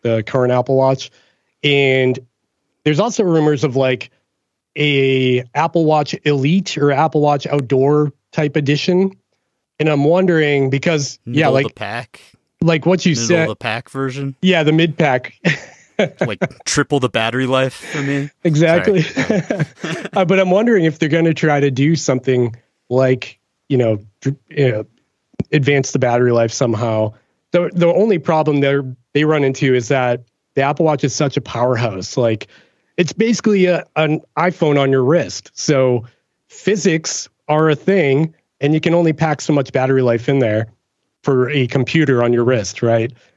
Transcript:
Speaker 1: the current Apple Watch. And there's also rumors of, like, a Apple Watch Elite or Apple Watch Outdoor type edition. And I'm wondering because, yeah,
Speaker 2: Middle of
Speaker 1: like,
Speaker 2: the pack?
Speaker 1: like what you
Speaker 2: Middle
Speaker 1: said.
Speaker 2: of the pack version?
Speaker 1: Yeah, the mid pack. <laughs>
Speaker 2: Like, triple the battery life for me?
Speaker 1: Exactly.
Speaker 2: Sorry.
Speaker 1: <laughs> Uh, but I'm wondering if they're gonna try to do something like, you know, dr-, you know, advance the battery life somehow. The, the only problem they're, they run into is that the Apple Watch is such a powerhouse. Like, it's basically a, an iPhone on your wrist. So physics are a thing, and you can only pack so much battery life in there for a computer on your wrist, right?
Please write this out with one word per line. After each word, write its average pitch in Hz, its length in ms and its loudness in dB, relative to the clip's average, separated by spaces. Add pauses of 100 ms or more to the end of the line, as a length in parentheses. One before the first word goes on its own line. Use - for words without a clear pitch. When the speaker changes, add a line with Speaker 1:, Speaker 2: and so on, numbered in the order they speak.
Speaker 1:
the 113 220 -2
current 123 300 -2
Apple 127 240 0
Watch. 131 340 0 (520)
And 131 540 2 (680)
there's 151 140 0
also 220 240 0
rumors 151 400 2
of, 131 120 -2
like, 131 360 -2 (680)
a 135 640 0 (120)
Apple 160 300 0
Watch 151 380 0
Elite 147 540 0
or 147 140 2
Apple 151 300 0
Watch 147 260 0
Outdoor 143 640 0 (200)
type 147 240 -2
edition. 165 560 0 (680)
And 160 100 0
I'm 143 140 2
wondering 156 640 2
because, 143 560 -2
yeah, 123 60 -10
Speaker 2:
Middle 151 180 2
of 131 60 2
Speaker 1:
like, 135 120 0
Speaker 2:
the - 60 -14
pack? 113 480 -12 (400)
Speaker 1:
like 160 240 0
what 185 200 2
you 180 60 2
Speaker 2:
Middle 117 160 -2
Speaker 1:
said. 170 160 2
Speaker 2:
of - 60 -2
the 107 60 -8
pack 117 340 -6
version? 135 520 -8
Speaker 1:
Yeah, 180 220 2
the 151 80 2
mid 160 260 2
pack. 131 360 0 (100)
<laughs> - 260 -4 (560)
Speaker 2:
Like, 107 140 -6 (260)
triple 143 340 0
the 127 80 0
battery 117 380 -2
life 131 300 0
for - 260 -10
me? 139 300 -4 (120)
Speaker 1:
Exactly. 170 600 2
Speaker 2:
Sorry. 220 440 -4
Speaker 1:
<laughs> 175 680 -8
Uh, 196 100 2
but 190 140 2
I'm 190 100 2
wondering 208 360 2
if 160 120 -2
they're 160 100 -2
gonna 165 280 2
try 151 240 0
to 143 100 2
do 139 260 2
something 123 600 0 (340)
like, 131 500 0 (300)
you 139 80 0
know, 113 220 0 (220)
dr-, 135 140 -4 (140)
you 135 220 0
know, 107 140 -6 (640)
advance 139 400 0
the - 80 -2
battery 123 320 2
life 117 200 2
somehow. 110 640 -2 (380)
The, 175 220 0
the 170 200 2
only 196 240 2
problem 156 420 0
they're, 139 240 0 (300)
they 147 100 0
run 151 200 2
into 135 320 2
is 120 140 -2
that 123 340 0 (320)
the 139 80 0
Apple 147 220 0
Watch 151 180 0
is 135 100 -2
such 143 240 -2
a 131 40 -4
powerhouse. 117 760 -4
Like, 113 300 0 (500)
it's - 160 -2
basically 214 540 2
a, 175 180 0 (100)
an 156 240 0 (160)
iPhone 160 460 0
on 135 100 0
your 135 120 2
wrist. 131 500 -2
So 127 520 0 (420)
physics 170 800 -2 (180)
are 156 220 2
a 151 60 2
thing, 160 580 0 (280)
and 143 120 2
you 156 80 0
can 165 140 0
only 170 180 2
pack 156 280 -2
so - 120 -2
much 143 180 -2
battery 131 300 0
life 117 260 0
in 139 120 2
there 110 280 0 (540)
for 139 300 0
a 135 160 0
computer 135 560 0
on 120 100 2
your 120 100 2
wrist, 117 380 -2
right? 113 320 0 (240)